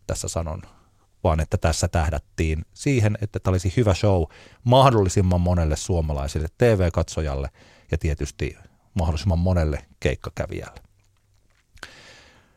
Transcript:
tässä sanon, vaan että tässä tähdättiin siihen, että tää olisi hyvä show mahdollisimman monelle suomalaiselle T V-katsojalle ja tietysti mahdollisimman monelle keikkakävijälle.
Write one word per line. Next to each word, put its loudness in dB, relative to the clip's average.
tässä -6
sanon, -6
vaan 2
että -2
tässä 0
tähdättiin -2
siihen, 0
että -8
tää -2
olisi 0
hyvä 4
show 2
mahdollisimman 4
monelle 2
suomalaiselle -4
T -2
V-katsojalle 0
ja -2
tietysti -6
mahdollisimman 0
monelle 0
keikkakävijälle. -6